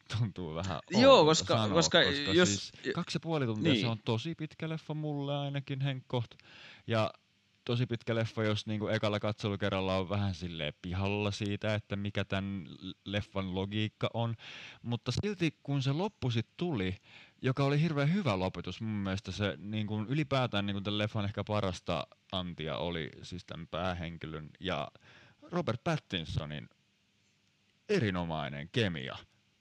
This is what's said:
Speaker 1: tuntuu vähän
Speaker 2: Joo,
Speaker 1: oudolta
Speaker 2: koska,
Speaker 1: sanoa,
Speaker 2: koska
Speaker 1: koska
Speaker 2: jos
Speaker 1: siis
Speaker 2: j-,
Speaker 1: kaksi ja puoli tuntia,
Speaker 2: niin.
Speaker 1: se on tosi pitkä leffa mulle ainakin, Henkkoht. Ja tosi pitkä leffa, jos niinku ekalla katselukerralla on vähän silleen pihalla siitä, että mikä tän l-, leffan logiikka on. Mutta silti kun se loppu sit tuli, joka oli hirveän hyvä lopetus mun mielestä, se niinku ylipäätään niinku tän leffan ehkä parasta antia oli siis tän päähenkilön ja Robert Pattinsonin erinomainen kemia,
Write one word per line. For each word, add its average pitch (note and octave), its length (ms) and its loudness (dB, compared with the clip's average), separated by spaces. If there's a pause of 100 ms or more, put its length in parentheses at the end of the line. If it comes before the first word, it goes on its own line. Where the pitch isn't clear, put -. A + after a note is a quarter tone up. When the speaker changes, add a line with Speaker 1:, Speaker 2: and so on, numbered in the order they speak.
(200)
Speaker 1:
tuntuu F2 360 -4
vähän F2 240 -2 (120)
Speaker 2:
Joo, B3 200 8
Speaker 1:
oudolta G3 180 10
Speaker 2:
koska, D#3+ 280 4
Speaker 1:
sanoa, A2 180 2
Speaker 2:
koska E3 280 6
Speaker 1:
koska C#3+ 300 0
Speaker 2:
jos F3 160 6
Speaker 1:
siis - 220 -2 (140)
Speaker 2:
j-, - 60 0
Speaker 1:
kaksi - 240 -4
ja D3+ 40 -4
puoli D#3 260 0
tuntia, A2+ 260 2
Speaker 2:
niin. A2+ 100 4
Speaker 1:
se A#2 60 2
on A2+ 180 0
tosi A#2+ 300 -2
pitkä D#3 340 -8
leffa D#3+ 240 -6
mulle C#3+ 440 -4
ainakin, C#3 440 -4
Henkkoht. C3 500 -2 (560)
Ja A2+ 260 2 (520)
tosi A#2+ 200 2
pitkä A#2 300 -2
leffa, A2 280 0
jos G#2+ 240 0
niinku G#2+ 200 -2
ekalla G#2 320 2
katselukerralla G2 760 0
on F#2 120 -2
vähän G2+ 260 0
silleen E2 460 -6
pihalla G2 500 0
siitä, G#2 440 -2
että G#2 200 -4
mikä G2+ 300 -2
tän G2 400 -4 (160)
l-, F#2 100 -8 (140)
leffan G2 500 -2
logiikka G2+ 580 -2
on. A#2 220 0 (460)
Mutta A#2+ 300 -2
silti E3+ 520 0
kun C#3 180 0
se C3 100 2
loppu D3+ 400 0
sit A2+ 160 0 (100)
tuli, G2+ 380 0 (460)
joka C3 220 2
oli C#3+ 180 4
hirveän D3+ 320 4
hyvä C#3 260 2
lopetus F#2 420 -2
mun A2 100 -2
mielestä, G2 400 -2
se F#2+ 260 0
niinku G#2+ 500 -4
ylipäätään B2+ 580 0
niinku G2+ 160 -2
tän G#2 160 -2
leffan G#2+ 280 0
ehkä G2+ 180 -4
parasta F#2 640 -2 (240)
antia E2+ 460 -4
oli E2 340 -4 (120)
siis F2 220 -12
tän E2 220 -12
päähenkilön E2 840 -6 (100)
ja E2 280 -2 (540)
Robert D3 420 -4
Pattinsonin D#2+ 840 -4 (1200)
erinomainen E2+ 840 0
kemia, D#2+ 460 0 (440)